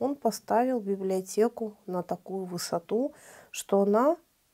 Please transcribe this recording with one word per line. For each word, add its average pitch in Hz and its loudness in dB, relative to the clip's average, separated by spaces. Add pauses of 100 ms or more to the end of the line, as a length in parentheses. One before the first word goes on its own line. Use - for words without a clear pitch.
он 277 -2
поставил 240 0
библиотеку 196 -2 (100)
на 180 -4
такую 185 -6
высоту, 180 -4 (380)
что - 2
она 233 4 (380)